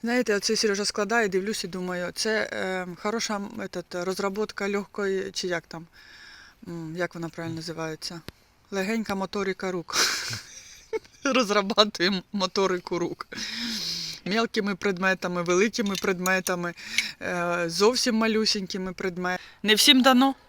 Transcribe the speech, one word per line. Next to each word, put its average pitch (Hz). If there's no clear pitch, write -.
Знаєте, 233
оце 208
Сережа 202
складає, 214
дивлюсь 196
і 196
думаю, 180
це, 214
е, 185
хороша, 214
м, 202
этот, 180
розробка 196
легкої, 196
чи -
як 170
там, -
м, 165
як 175
вона 165
правильно 165
називається? 160
Легенька 202
моторика 190
рук. 175
<laughs> -
Розрабатуємо 208
моторику 185
рук. -
Мелкими 202
предметами, 180
великими 196
предметами, 180
е, 175
зовсім 220
малюсінькими 208
предметами. 180
Не 214
всім 262
дано. 262